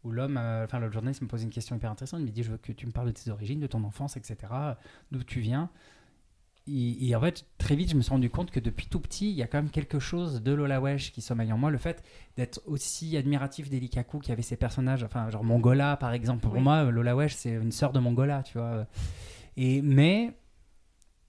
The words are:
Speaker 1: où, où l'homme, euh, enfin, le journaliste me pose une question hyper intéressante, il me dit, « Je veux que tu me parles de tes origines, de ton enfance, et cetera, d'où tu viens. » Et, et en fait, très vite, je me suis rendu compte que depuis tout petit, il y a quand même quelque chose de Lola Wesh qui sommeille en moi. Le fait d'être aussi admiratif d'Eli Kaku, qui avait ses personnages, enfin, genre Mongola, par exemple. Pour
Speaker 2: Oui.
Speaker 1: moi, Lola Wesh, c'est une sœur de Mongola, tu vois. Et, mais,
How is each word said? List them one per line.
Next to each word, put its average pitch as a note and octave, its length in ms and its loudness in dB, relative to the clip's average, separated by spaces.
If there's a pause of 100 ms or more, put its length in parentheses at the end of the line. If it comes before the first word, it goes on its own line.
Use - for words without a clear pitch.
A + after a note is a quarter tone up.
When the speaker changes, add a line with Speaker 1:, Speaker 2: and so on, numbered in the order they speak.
Speaker 1:
où, A#2+ 40 -8
où A2+ 40 -4
l'homme, C3+ 240 -2
euh, A2+ 300 -2
enfin, A#2+ 140 -4
le A2+ 120 -2
journaliste A#2+ 300 -2
me A#2+ 60 -6
pose A2+ 140 -4
une A2+ 80 -4
question A#2+ 260 -6
hyper A2 140 -4
intéressante, C3 300 -8
il C#3+ 60 -2
me A#2 40 -4
dit, « A2+ 140 -4
Je A2 60 -4
veux A2 80 -4
que - 140 -10
tu - 140 -10
me A#2 60 -6
parles B2 140 -2
de A#2 60 0
tes - 180 -8
origines, G#2+ 300 -4
de C#3+ 60 -4
ton A#2 180 -2
enfance, C3+ 340 -6
et - 40 -10
cetera, B2 540 -6 (360)
d'où B2+ 120 -4
tu - 160 -6
viens. » B2+ 300 0 (1000)
Et, B2 380 0
et A#2+ 80 4
en A2 60 4
fait, F3 240 0 (100)
très - 200 2
vite, E3+ 160 2
je D3+ 40 4
me B2+ 60 6
suis - 80 2
rendu C3 180 4
compte F3 220 -2
que C3 100 -2
depuis - 280 -4
tout - 120 0
petit, - 300 -4
il G3 60 -2
y C3 60 -2
a A#2 40 -2
quand C#3+ 100 -2
même D3 140 0
quelque D3 280 -2
chose D3 440 -2
de C3 100 2
Lola C#3 300 2
Wesh C#3 300 -2
qui A#2 100 -10
sommeille A2+ 280 0
en A2+ 60 2
moi. C#3+ 140 2
Le C#3 80 2
fait E3+ 260 -4 (320)
d'être B2 300 -4
aussi D#3+ 500 -4
admiratif C#3 540 0
d'Eli B2+ 180 -2
Kaku, B2+ 300 -4
qui C3+ 140 -4
avait A2+ 100 -2
ses A#2 160 -4
personnages, B2+ 440 0
enfin, A2 280 -4
genre G#2+ 140 -4
Mongola, B2 520 6
par A#2+ 160 -2
exemple. A#2+ 300 0
Pour A2 100 2
Speaker 2:
Oui. A#2+ 80 2
Speaker 1:
moi, C#3+ 300 6
Lola A#2+ 260 2
Wesh, D3 180 2
c'est - 180 -4
une A2+ 200 0
sœur C3 200 0
de C3+ 80 4
Mongola, B2+ 420 2
tu - 160 -8
vois. A#2 280 -4 (680)
Et, C3 240 4
mais, D#3+ 560 6 (920)